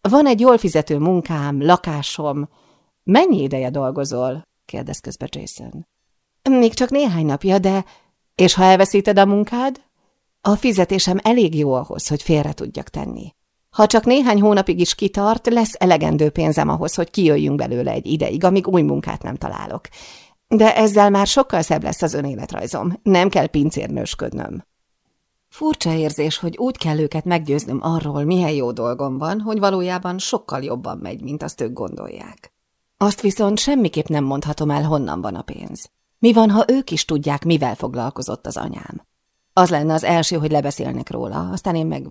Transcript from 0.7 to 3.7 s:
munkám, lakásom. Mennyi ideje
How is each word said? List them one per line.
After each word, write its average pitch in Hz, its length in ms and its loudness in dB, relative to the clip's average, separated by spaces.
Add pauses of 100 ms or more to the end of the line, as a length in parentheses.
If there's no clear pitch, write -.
munkám, 147 640 0
lakásom. 147 840 0 (540)
Mennyi 233 400 4
ideje 131 280 -4